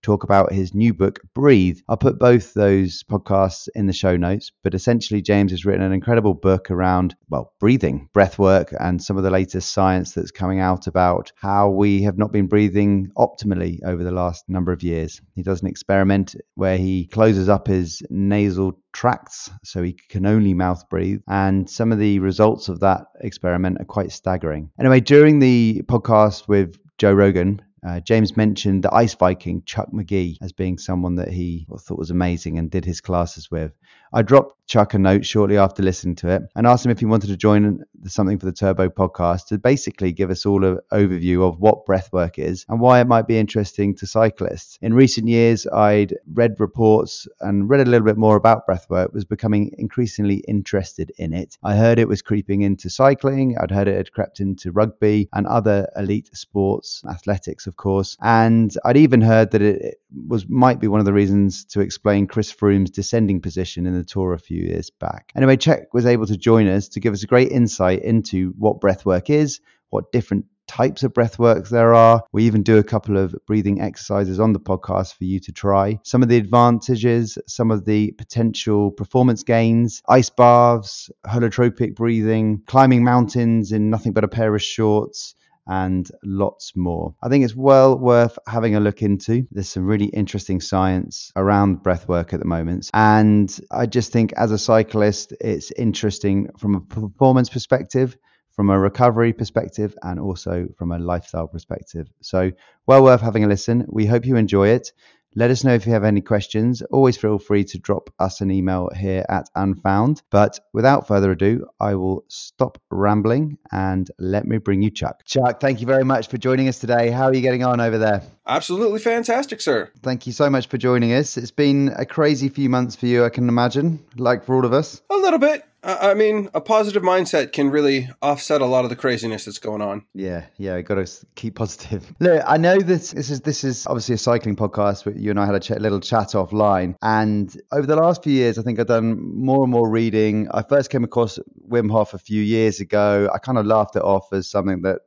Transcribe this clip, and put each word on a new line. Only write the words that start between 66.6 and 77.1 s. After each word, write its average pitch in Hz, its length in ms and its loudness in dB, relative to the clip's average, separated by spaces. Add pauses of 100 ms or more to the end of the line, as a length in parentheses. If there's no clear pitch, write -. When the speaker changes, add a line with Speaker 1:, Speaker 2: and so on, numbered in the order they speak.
Speaker 1:
us 98 220 0
to - 120 -10
give 107 140 -2
us 98 80 -8
a 104 60 -12
great 127 240 2
insight 98 500 0
into 98 560 -2
what 104 220 0
breath 98 260 0
work 92 240 0
is, 147 300 0 (300)
what 101 220 -6
different 107 320 -2 (220)
types - 360 -4
of 131 120 -2
breath 113 240 -2
work 113 300 2
there 117 260 4
are. 113 280 8 (100)
We 107 120 2
even 107 180 2
do 107 160 6
a 104 60 6
couple 104 320 -4
of 95 180 -2 (120)
breathing 101 340 -2
exercises 98 600 -4
on 110 120 2
the 92 80 -2
podcast 92 560 -4
for - 80 -10
you 92 160 -4
to - 120 -18
try. 98 520 0
Some 127 180 2
of 120 60 4
the 117 80 4
advantages, 117 1080 2